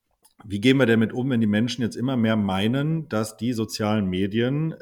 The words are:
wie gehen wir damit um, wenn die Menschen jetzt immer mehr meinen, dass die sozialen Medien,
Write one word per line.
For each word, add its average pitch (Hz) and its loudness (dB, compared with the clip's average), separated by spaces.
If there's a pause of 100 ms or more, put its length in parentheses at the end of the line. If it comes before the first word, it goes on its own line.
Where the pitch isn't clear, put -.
(440)
wie 101 -6
gehen 127 4
wir 135 4
damit 113 4
um, 123 -4
wenn 120 0
die 113 2
Menschen 113 0
jetzt 98 -4
immer 131 -2
mehr 110 2
meinen, 120 0
dass 110 -4
die 120 -4
sozialen 107 -2
Medien, 117 -2